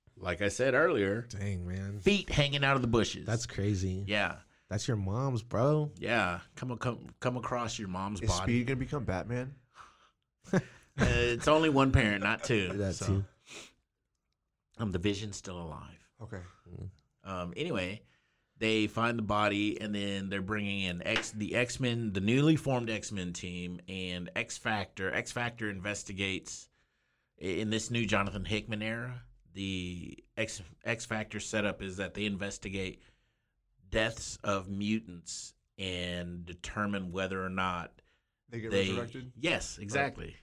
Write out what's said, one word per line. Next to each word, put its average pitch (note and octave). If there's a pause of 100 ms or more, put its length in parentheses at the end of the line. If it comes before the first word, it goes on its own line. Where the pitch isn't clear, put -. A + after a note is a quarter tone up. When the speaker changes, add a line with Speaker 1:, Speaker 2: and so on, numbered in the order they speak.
(180)
Speaker 1:
like F2+
I G2+
said B2+
earlier, A#2
Speaker 2:
Dang, G2
man. F#2+
Speaker 1:
feet G3
hanging C#3+
out C#3
of C3
the A#2+
bushes. G#2+
Speaker 2:
That's A#2
crazy. F#2+
Speaker 1:
Yeah. G2 (340)
Speaker 2:
That's -
your A#2
mom's, A2+
bro. D3
Speaker 1:
Yeah. F#2+ (140)
Come, B2
come, A#2+ (120)
come B2
across A#2+
your G#2
mom's F#2+
Speaker 3:
Is A2
Speaker 1:
body. F2
Speaker 3:
Speed A#2+
gonna C3+
become B2+
Batman? A#2+ (1000)
Speaker 1:
<laughs> F#3 (400)
Uh, -
it's A#2+
only D#3
one C3+
parent, G#2
not G2+
two. G2
Speaker 2:
<laughs> -
That G2
Speaker 1:
So, F#2+
Speaker 2:
too. G2 (1600)
Speaker 1:
um, A2
the F2
Vision's G2+
still F2+
alive. D2+ (120)
Speaker 3:
Okay. G2+ (280)
Speaker 2:
Mm. F2+ (340)
Speaker 1:
Um, F2+
anyway, G#2+ (560)
they A2
find A#2
the A2+
body, G#2
and G#2
then G2+
they're G2
bringing G2+
in F2+
X, -
the G#2
X-Men, A#2
the F#2+
newly C3+
formed A#2+
X-Men G2
team, F2+
and F2+
X-Factor. G2+
X-Factor A#2+
investigates G2 (720)
i-, D#2
in F#2+
this A2
new A#2
Jonathan G2
Hickman G#2+
era. A#2+ (320)
The F2+ (180)
X, A2 (220)
X-Factor A2
setup G#2
is F#2+
that F#2
they G2+
investigate G2 (880)
deaths A2+
of G2
mutants G2 (240)
and F2
determine F#2+
whether F#2+
or F#2
not F#2 (560)
Speaker 3:
They A#2
get A2
Speaker 1:
they G2
Speaker 3:
resurrected? A#2+
Speaker 1:
Yes, D#3
Speaker 3:
Right. G#2
Speaker 1:
exactly. C3